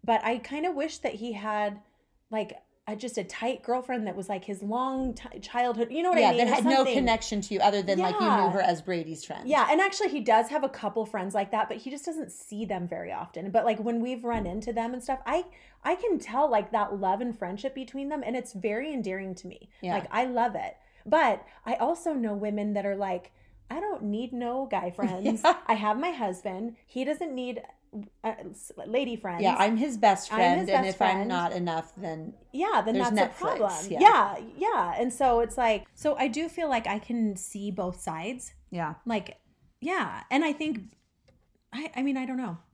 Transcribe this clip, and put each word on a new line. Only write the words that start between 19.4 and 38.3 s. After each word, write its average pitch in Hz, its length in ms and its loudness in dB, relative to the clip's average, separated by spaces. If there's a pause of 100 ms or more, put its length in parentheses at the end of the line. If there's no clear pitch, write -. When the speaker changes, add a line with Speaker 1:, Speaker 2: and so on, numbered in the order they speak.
Speaker 1:
me. - 220 -18 (140)
Speaker 2:
Yeah. 180 120 -2
Speaker 1:
Like, 185 160 -4
I 240 140 0
love 240 320 0
it. - 200 -8 (300)
But 262 380 4 (200)
I 233 100 0
also 320 380 0
know 226 220 -2
women 208 400 -2
that 202 120 -2
are 202 100 -2
like, 190 340 -4 (400)
"I 262 80 -4
don't 392 240 -4
need 220 300 -4
no 247 340 -4
guy 180 240 -2
Speaker 2:
<laughs> 175 80 -12
Speaker 1:
friends. 208 460 0
Speaker 2:
Yeah. 339 140 8 (100)
Speaker 1:
I 226 60 6
have 214 260 0
my 349 100 0
husband. 208 640 -4 (120)
He 254 180 -4
doesn't 302 300 -2
need, 247 280 -6 (600)
uh, 220 120 -2 (160)
s-, - 200 -14 (160)
lady 240 300 -2
friends." 180 260 -6
Speaker 2:
Yeah, 190 160 4
I'm 214 180 6
his 254 220 0
best 202 340 4
Speaker 1:
I'm 220 60 0
Speaker 2:
friend, 180 220 6
Speaker 1:
his 180 80 0
Speaker 2:
and - 160 4
Speaker 1:
best 190 120 0
Speaker 2:
if 202 60 2
I'm 190 140 6
Speaker 1:
friend. 202 120 -2
Speaker 2:
not 175 240 2
enough, 170 440 -2
then 160 380 -8 (180)
Speaker 1:
Yeah, 339 320 2
then 226 100 0
Speaker 2:
there's 247 160 2
Speaker 1:
that's 214 300 2
Speaker 2:
Netflix. 381 140 -2
Speaker 1:
a - 40 -4
problem. 190 320 0
Speaker 2:
Yeah. 160 100 -2
Speaker 1:
Yeah, 277 360 8 (200)
yeah. 277 400 0
And 240 160 0
so 240 280 4
it's 233 180 -2
like, 226 280 2 (100)
so 302 200 0
I 269 120 0
do 302 200 -4
feel 330 200 -4
like 233 180 0
I 202 140 -2
can 220 340 -2
see 202 380 -8
both 185 280 -6
sides. 180 540 -8 (160)